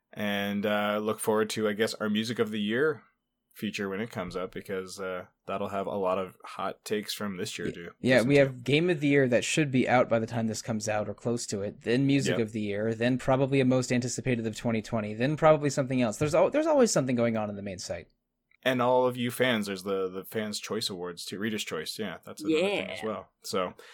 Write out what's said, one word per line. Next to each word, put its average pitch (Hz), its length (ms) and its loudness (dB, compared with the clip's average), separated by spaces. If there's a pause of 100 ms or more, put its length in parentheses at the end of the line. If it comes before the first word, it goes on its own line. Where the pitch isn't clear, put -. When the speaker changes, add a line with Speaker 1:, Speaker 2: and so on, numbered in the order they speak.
(120)
Speaker 1:
And, 101 540 -2
uh, 104 340 2
look 107 200 -2
forward 107 300 2
to, 107 180 0
I 104 40 0
guess, 107 220 0
our 107 160 -2
Music 110 280 -2
of 107 120 0
the 110 100 -4
Year 123 420 0 (520)
feature 101 340 -6
when 98 120 -4
it 113 100 -6
comes 90 260 -6
up, 90 160 -6
because, 95 460 -8
uh, 92 260 -6 (220)
that'll 98 220 -4
have 98 180 -2
a 101 100 -4
lot 95 220 0
of 92 260 -6
hot - 400 -8
takes 104 280 -4
from 101 240 -6
this 104 220 -6
year 87 100 -4
Speaker 2:
Y-, - 60 -6
Speaker 1:
to 85 160 -12 (100)
Speaker 2:
yeah, 127 160 4
Speaker 1:
listen 117 120 4
Speaker 2:
we 143 80 4
Speaker 1:
to. 139 40 8
Speaker 2:
have 127 240 2
Game 156 240 2
of 160 120 0
the 147 80 2
Year 139 200 6
that 110 160 4
should 151 260 2
be 127 180 2
out 123 200 4
by 113 100 2
the 110 80 0
time 117 200 -2
this 107 160 -4
comes 110 260 -4
out 104 200 -2
or 101 60 -6
close 120 320 -2
to 101 160 -4
it, - 200 -8
then 123 240 2
Music 135 320 4
Speaker 1:
Yep. 113 80 2
Speaker 2:
of 107 60 -10
the 110 100 -4
Year, 104 320 -2
then 120 240 2
probably 135 420 2
a 127 40 6
Most 127 280 2
Anticipated 120 540 0
of 107 100 -4
twenty 113 260 0
twenty, 107 320 -4
then 131 220 0
probably 151 340 6
something 131 300 0
else. 110 160 2
There's 151 180 0
al-, 175 160 6
there's 311 160 2
always 277 260 6
something 131 240 2
going 117 200 2
on 107 140 -2
in 101 60 -8
the 98 60 -10
main 95 160 -8
site. 87 280 -8 (560)
Speaker 1:
And 127 200 2
all 127 240 4
of 123 100 0
you 120 140 -2
fans, 120 380 2
there's 95 160 -6
the, 95 260 -2
the 92 140 -8
Fans' 107 360 -6
Choice 110 300 -4
Awards 87 340 -8
too, 95 140 -10
Reader's 107 260 -2
Choice, - 340 -8
yeah, 92 180 -6 (100)
that's 104 180 -14
another 156 160 2
thing 202 300 -2
as 98 120 -10
Speaker 3:
Yeah. 107 60 -6
Speaker 1:
well. 95 200 -8 (140)
So, 92 300 -4 (220)